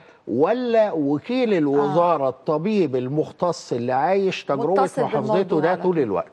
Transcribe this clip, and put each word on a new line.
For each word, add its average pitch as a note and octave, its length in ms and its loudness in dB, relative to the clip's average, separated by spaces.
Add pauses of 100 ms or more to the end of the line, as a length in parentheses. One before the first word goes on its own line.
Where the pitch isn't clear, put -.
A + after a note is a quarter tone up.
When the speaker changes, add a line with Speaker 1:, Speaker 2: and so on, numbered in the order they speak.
(280)
Speaker 1:
ولا A3 640 0
وكيل E3 600 0
Speaker 2:
آه. F#3 40 2
Speaker 1:
الوزارة D3 720 2
الطبيب D#3+ 640 -2
المختص D3+ 800 -4
اللي A#2+ 200 -2
عايش F#3 520 0
تجربة D#3 360 0
Speaker 2:
متصل C4+ 220 0
Speaker 1:
محافظته G#3+ 300 -2
Speaker 2:
بالموضوع F#3 260 0
Speaker 1:
ده D#3 100 2
Speaker 2:
على F3+ 120 -2
Speaker 1:
طول F#3 140 0
Speaker 2:
طول. D3+ 80 2
Speaker 1:
الوقت؟ F#2+ 300 -2